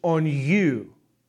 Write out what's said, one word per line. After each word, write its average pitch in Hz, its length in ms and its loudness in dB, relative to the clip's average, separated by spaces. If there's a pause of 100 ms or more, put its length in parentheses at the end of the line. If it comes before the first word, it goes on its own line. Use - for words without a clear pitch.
on 160 240 0
you, 143 680 0 (360)